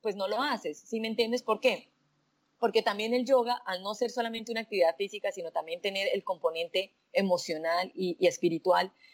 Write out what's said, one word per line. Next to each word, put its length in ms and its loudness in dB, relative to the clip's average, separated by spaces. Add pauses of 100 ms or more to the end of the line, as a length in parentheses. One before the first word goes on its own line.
pues 120 -2
no 140 -4
lo 120 -2
haces, 380 -2
¿sí 220 -6
me 80 -4
entiendes? 340 0
¿Por 160 0
qué? 320 0 (680)
Porque 200 2
también 320 -2
el 120 2
yoga, 420 2
al 160 -6
no 140 -6
ser 160 -2
solamente 400 -6
una 80 -2
actividad 340 2
física, 380 -4
sino 180 -10
también 300 -6
tener 340 -2
el 80 -2
componente 720 -2 (180)
emocional 800 0
y, 280 -4
y 80 6
espiritual, 640 2 (220)